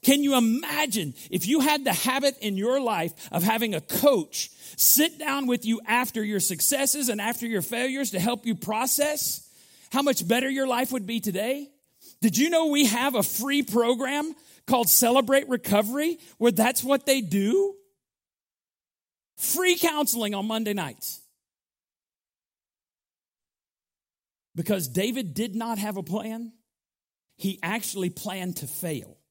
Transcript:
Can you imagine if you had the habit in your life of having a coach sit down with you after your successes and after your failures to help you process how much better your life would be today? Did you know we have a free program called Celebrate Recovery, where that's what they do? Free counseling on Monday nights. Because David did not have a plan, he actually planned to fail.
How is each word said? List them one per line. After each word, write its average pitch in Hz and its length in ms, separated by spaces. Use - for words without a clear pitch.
Can 285 220
you 277 120
imagine 240 760
if 180 160
you 294 140
had 285 240
the 240 100
habit 262 460
in 208 160
your 233 240
life 202 340
of 170 100
having 220 320
a 156 60
coach - 680
sit 330 400
down 277 280
with 247 200
you 226 200
after 233 380
your 208 160
successes 269 720
and 208 100
after 233 280
your 220 140
failures 254 500
to 190 80
help 233 260
you 226 100
process 262 880
how 262 100
much 269 240
better 247 240
your 269 180
life 254 260
would 220 120
be 233 140
today? 226 500
Did 190 160
you 294 120
know 330 180
we 285 180
have 247 300
a 208 80
free 277 380
program 254 720
called 240 240
Celebrate 269 600
Recovery, 247 680
where 233 140
that's 226 320
what 269 220
they 269 140
do? 220 560
Free 359 400
counseling 294 560
on 202 140
Monday 220 260
nights. - 480
Because 170 320
David 196 460
did 214 200
not 226 260
have 208 180
a 185 60
plan, 220 500
he 190 260
actually 190 480
planned 185 480
to 139 100
fail. - 500